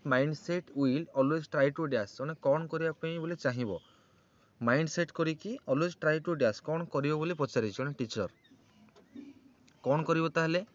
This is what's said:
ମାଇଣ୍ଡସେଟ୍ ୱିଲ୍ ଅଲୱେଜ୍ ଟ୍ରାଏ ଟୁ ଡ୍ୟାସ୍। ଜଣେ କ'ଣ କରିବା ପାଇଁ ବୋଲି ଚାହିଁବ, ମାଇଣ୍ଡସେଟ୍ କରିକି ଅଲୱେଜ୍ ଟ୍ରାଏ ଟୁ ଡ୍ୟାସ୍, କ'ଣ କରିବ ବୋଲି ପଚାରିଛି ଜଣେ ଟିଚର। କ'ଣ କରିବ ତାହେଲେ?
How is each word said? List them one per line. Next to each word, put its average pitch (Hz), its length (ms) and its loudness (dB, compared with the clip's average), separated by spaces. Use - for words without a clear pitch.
ମାଇଣ୍ଡସେଟ୍ 151 640 0
ୱିଲ୍ 139 420 2
ଅଲୱେଜ୍ 147 360 2
ଟ୍ରାଏ 143 200 4
ଟୁ 147 160 -6
ଡ୍ୟାସ୍। 117 300 -2
ଜଣେ 147 240 -6
କ'ଣ 143 260 4
କରିବା 160 260 -2
ପାଇଁ 165 260 -6
ବୋଲି 165 180 -4
ଚାହିଁବ, 123 340 -2
ମାଇଣ୍ଡସେଟ୍ 151 520 2
କରିକି 160 380 -2
ଅଲୱେଜ୍ 170 300 0
ଟ୍ରାଏ 156 220 2
ଟୁ 160 140 -4
ଡ୍ୟାସ୍, 123 280 2
କ'ଣ 156 220 -2
କରିବ 147 320 0
ବୋଲି 165 180 -2
ପଚାରିଛି 123 420 -2
ଜଣେ 139 160 -4
ଟିଚର। 110 360 -4
କ'ଣ 135 180 4
କରିବ 165 260 2
ତାହେଲେ? 165 320 0